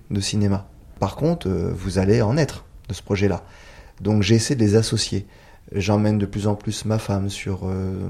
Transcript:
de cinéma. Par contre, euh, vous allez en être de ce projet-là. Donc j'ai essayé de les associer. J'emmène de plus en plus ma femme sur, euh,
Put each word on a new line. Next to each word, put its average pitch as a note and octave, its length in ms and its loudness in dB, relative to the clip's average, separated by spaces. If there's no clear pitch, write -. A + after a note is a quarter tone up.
de G2+ 100 0
cinéma. G2+ 480 0
Par G2 160 -2
contre, D#3+ 320 0
euh, F2 260 0
vous F#2 240 -2
allez G2+ 220 4
en A2+ 160 2
être - 260 -2
de G#2 60 -8
ce - 100 -10
projet-là. F#2+ 400 0
Donc G#2 240 2
j'ai G#2 120 6
essayé A2+ 200 0
de A#2+ 80 0
les G#2 140 4
associer. G#2+ 500 0
J'emmène G#2 480 2
de G2 80 0
plus G2+ 180 -6
en G#2 80 2
plus - 320 -6
ma G#2+ 140 0
femme G2 280 -2
sur, F#2+ 360 -6
euh, F#2+ 460 -4